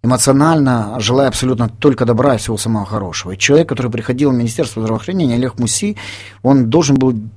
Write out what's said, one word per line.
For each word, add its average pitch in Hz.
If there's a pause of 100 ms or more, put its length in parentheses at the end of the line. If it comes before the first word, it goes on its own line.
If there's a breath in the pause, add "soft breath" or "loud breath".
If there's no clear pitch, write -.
Эмоционально, 127
желая 127
абсолютно 120
только 127
добра 123
и 113
всего 107
самого 107
хорошего. 95
И 95
человек, 156
который 123
приходил 123
в 127
Министерство 120
здравоохранения, 120
Олег 123
Мусий, 202 (460 loud breath)
он 127
должен 139
был 131 (220)